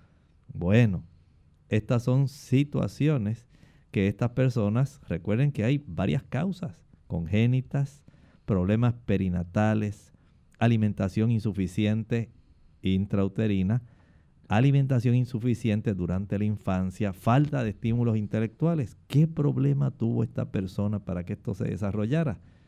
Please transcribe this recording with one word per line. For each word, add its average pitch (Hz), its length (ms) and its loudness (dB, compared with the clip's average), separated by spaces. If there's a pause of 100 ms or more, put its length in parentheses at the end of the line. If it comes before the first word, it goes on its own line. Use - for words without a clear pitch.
(520)
Bueno, 98 520 2 (640)
estas 117 320 0
son 131 260 2
situaciones 127 1200 -2 (420)
que 98 160 2
estas 101 260 0
personas, 123 760 0
recuerden 104 440 0
que 104 120 -2
hay 143 220 0
varias 98 380 -2
causas 170 520 -6 (300)
congénitas, 120 1000 -2 (400)
problemas 110 500 2 (120)
perinatales, 101 1080 0 (460)
alimentación 110 720 2
insuficiente 107 1000 -2 (520)
intrauterina, 98 1000 0 (640)
alimentación 131 640 4
insuficiente 113 800 0
durante 92 440 -2
la 104 60 -2
infancia, 95 680 -2
falta 139 500 2
de 110 80 -2
estímulos 117 460 0
intelectuales. 113 800 -2 (100)
¿Qué 156 220 4
problema 139 640 0
tuvo 117 340 -2
esta 117 260 -6
persona 104 540 -4
para 87 200 -6
que 95 100 -8
esto 101 200 -8
se 101 100 -6
desarrollara? 107 760 -2 (280)